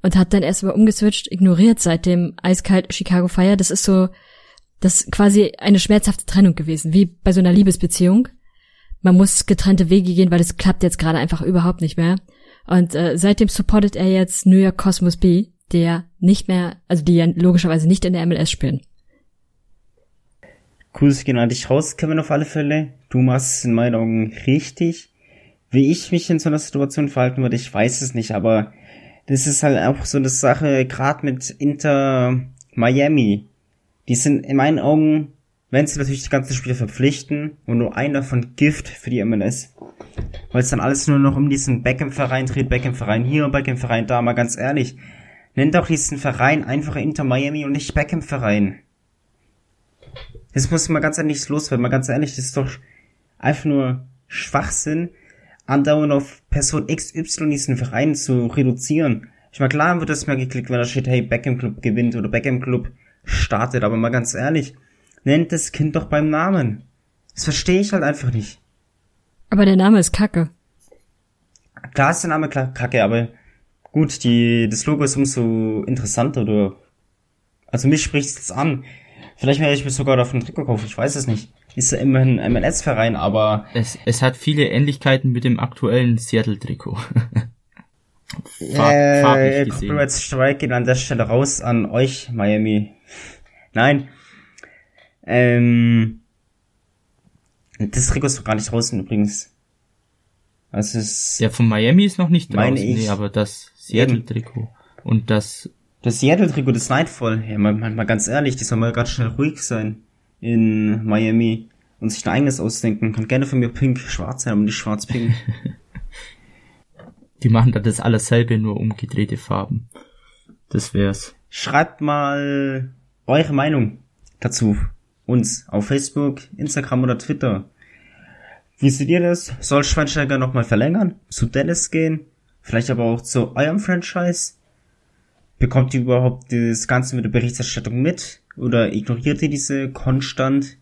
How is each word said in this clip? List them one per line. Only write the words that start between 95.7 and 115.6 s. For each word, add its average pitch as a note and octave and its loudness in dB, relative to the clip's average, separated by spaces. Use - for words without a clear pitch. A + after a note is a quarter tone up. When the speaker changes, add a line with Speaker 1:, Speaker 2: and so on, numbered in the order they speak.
Speaker 2:
das A2 -2
Trikot C#3 0
ist C3+ -2
doch - -18
gar A2 -2
nicht G#2 -6
draußen A#2 -2
übrigens. G#2 -2
Also G#2 -4
es - -6
Speaker 3:
Ja, A2 0
von A#2 0
Miami A#2 4
ist F#3+ -2
noch F3+ 0
nicht E3+ 0
Speaker 2:
meine C3+ 2
Speaker 3:
draußen. G#2+ -2
Speaker 2:
ich. B2 0
Speaker 3:
Nee, A2 -2
aber G2+ -4
das G2+ -6
Seattle-Trikot A#2 -2
Speaker 2:
Eben. A2 -10
Speaker 3:
und A2+ 0
das - -4
Speaker 2:
Das A#2+ -2
Seattle-Trikot, C#3+ 2
das A2+ -2
Nightfall. A#2+ -2
Ja, G#2+ -6
mal, G#2 2
mal, A2 -4
mal A2 -4
ganz G#2 -2
ehrlich, C3+ -2
die - -10
soll A#2 -2
mal A#2 0
ganz A#2+ -2
schnell A#2 -2
ruhig D3 -4
sein A2 -6
in A2 0
Miami A2 0
und A2 -4
sich - -10
ein E2 -2
eigenes C3 0
ausdenken. A2 -2
Kann A2 -6
gerne C3+ 0
von C3+ -2
mir A#2+ 0
pink-schwarz B2+ -4
sein, A#2+ -4
aber G#2 2
nicht G#2 0
schwarz-pink. A2+ -4
Speaker 3:
<laughs> - -20